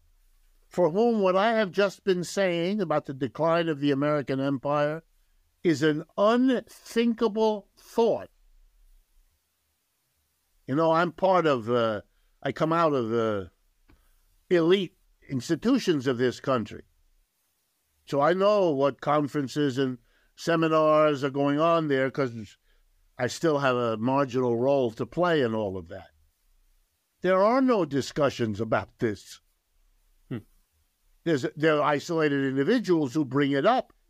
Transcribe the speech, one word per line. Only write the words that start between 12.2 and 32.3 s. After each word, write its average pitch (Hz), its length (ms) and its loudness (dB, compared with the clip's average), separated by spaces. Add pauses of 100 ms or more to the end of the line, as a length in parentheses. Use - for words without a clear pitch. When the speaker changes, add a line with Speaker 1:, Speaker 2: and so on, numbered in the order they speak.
Speaker 1:
I 139 80 -4
come 160 220 -2
out 165 200 2
of 120 160 -2
the 110 400 -2 (1000)
elite 175 460 2 (340)
institutions 160 760 -2
of 127 120 0
this 123 220 -2
country. 113 440 -6 (1200)
So 139 160 -2
I 160 120 2
know 196 380 2
what 135 300 0
conferences 147 760 -2
and 131 200 -2 (380)
seminars 156 880 2
are 143 60 -2
going 143 300 0
on 165 280 2
there 135 240 0
'cause 117 460 -6 (600)
I 123 100 -2
still 147 320 0
have 131 160 2
a 117 220 -2
marginal 127 600 0
role 131 340 0
to 113 140 -8
play 165 360 0
in 113 120 0
all 101 240 -4
of 85 120 -12
that. 95 220 -16 (1080)
There 185 200 2
are 240 200 4
no 240 220 2
discussions 127 800 -2
about 113 380 -4
this. - 420 -6 (880)
Speaker 2:
Hmm. 123 80 -8 (880)
Speaker 1:
There's, 156 200 0 (120)
there 151 200 2
are 147 40 0
isolated 143 640 -2